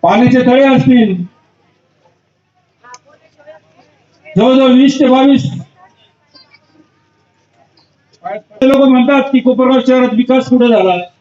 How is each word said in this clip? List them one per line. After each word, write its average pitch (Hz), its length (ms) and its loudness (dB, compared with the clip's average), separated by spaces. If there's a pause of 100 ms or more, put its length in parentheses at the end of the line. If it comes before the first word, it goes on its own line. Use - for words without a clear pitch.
पाण्याचे 247 440 0
तळे 262 200 2
असतील, 247 480 2 (3000)
जवळजवळ 262 460 0
वीस 269 280 2
ते 269 80 2
बावीस 269 420 0 (3000)
लोक 269 200 0
म्हणतात 262 400 2
की 277 180 -2
कोपरगाव 254 480 0
शहरात 247 260 0
विकास 254 340 -2
कुठे 240 200 0
झाला 190 280 0 (240)